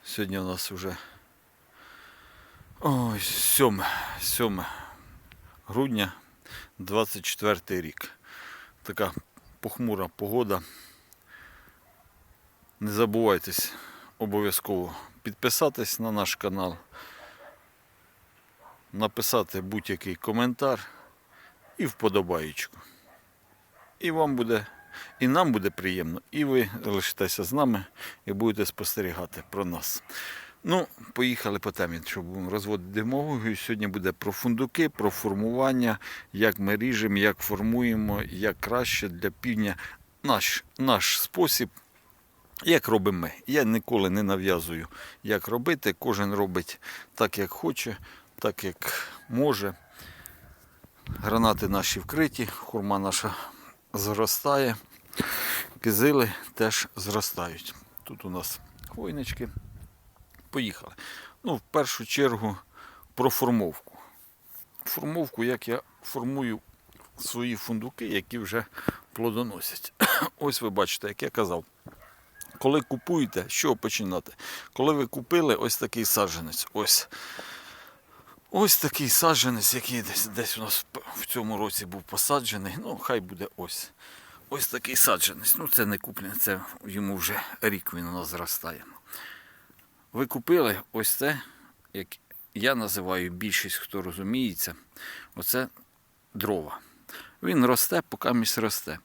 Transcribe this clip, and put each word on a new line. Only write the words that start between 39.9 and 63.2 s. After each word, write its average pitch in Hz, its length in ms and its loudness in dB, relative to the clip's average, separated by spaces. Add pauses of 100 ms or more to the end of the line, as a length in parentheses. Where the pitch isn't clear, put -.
Наш, - 420 2 (140)
наш 131 420 4
спосіб, - 500 2 (920)
як 160 240 4
робимо 101 300 4
ми. 82 140 -4 (140)
Я 139 180 4
ніколи 110 460 4
не 104 120 2
нав'язую, 87 680 0 (340)
як 104 260 -2
робити. 120 500 2
Кожен 101 360 0
робить 92 460 -2 (340)
так, 107 240 2
як 98 120 0
хоче, - 460 -4 (420)
так, - 260 -2
як - 440 -6 (200)
може. 117 460 0 (1300)
Гранати 107 600 2
наші 98 320 0
вкриті, 143 460 0
хурма 101 520 -2
наша 92 360 -2 (600)
зростає, 110 840 2 (1040)
кизили 117 520 6 (220)
теж 110 420 2
зростають. 95 800 -4 (300)
Тут - 200 -14
у 95 60 -8
нас 90 300 -6 (280)
хвойнички. 156 600 -6 (1000)
Поїхали. - 420 -4 (520)
Ну, 165 120 0
в 104 40 -6
першу - 460 -2
чергу 110 500 2 (580)
про 127 160 4